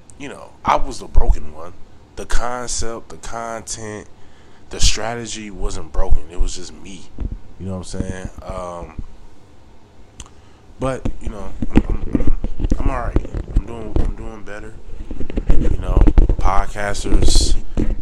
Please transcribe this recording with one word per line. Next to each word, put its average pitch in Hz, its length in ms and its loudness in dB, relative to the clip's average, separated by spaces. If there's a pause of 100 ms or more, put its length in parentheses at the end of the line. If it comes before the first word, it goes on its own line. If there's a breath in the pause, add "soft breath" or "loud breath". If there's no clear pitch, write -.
(200)
you 143 80 -16
know, 87 240 -20 (120)
I 147 120 0
was 135 240 0
the - 80 -16
broken - 440 6
one. 80 200 -12 (420)
The 104 120 -14
concept, 120 840 0
the - 80 -18
content, 110 880 -12 (640 loud breath)
the 92 100 -4
strategy 110 680 0
wasn't 90 420 -6
broken. - 380 6
It 90 100 -2
was - 160 0
just - 160 -10
me. 92 300 -16 (580)
You 90 60 -12
know 95 60 -10
what 92 220 -12
I'm 95 60 -6
saying? 92 300 -10 (100)
Um, 87 600 -12 (1800 loud breath)
but, 127 260 -6 (140)
you 117 80 -6
know, 101 240 -6 (180)
I'm, - 180 4
I'm, - 140 -2 (120)
I'm, - 240 4 (400)
I'm - 120 2
all 127 100 -4
right. - 300 -4 (240)
I'm - 120 -2
doing, 113 300 -10
I'm 107 200 0
doing 113 280 -14
better. 107 280 -12 (760)
You - 260 8
know, 92 220 0 (400)
podcasters - 1160 4 (460)